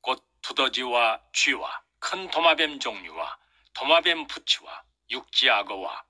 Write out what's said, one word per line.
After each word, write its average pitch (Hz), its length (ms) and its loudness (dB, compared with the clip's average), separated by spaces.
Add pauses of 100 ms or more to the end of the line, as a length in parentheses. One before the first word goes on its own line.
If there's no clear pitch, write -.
곧 - 220 -4 (180)
두더지와 127 800 0 (120)
쥐와 - 480 0 (180)
큰 185 300 -6
도마뱀 151 500 2
종류와 - 580 -8 (360)
도마뱀 165 540 2
부치와 - 560 -4 (260)
육지 127 400 0
악어와 101 600 -2